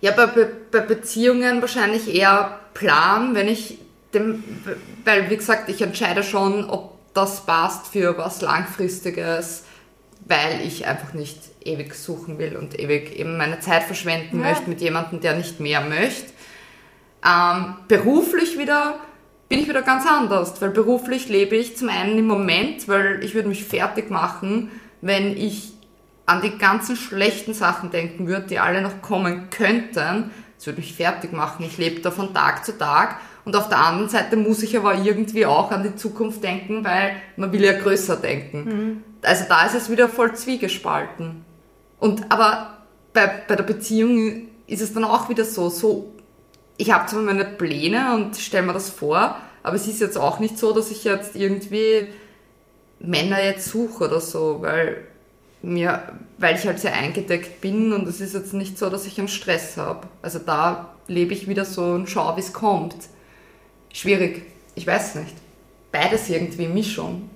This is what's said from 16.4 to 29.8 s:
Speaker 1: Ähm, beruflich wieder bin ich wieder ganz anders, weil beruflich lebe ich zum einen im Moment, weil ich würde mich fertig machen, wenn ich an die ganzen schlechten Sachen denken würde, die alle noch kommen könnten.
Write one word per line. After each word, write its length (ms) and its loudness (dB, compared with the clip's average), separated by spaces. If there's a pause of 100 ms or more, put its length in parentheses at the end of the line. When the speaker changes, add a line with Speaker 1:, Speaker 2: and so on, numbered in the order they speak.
Speaker 1:
Ähm, 520 4 (120)
beruflich 680 4
wieder 380 0 (520)
bin 120 2
ich 80 -2
wieder 140 0
ganz 240 2
anders, 540 2
weil 100 0
beruflich 580 2
lebe 280 4
ich 200 -2
zum 120 -4
einen 300 0
im 80 4
Moment, 640 2
weil 340 2
ich 120 -6
würde 140 0
mich 160 -4
fertig 460 -2
machen, 600 -2 (300)
wenn 360 0
ich 360 -6 (540)
an 160 4
die 160 -2
ganzen 380 2
schlechten 580 -2
Sachen 380 0
denken 340 -4
würde, 220 -2
die 100 -2
alle 240 2
noch 180 -4
kommen 500 -2
könnten. 800 0 (260)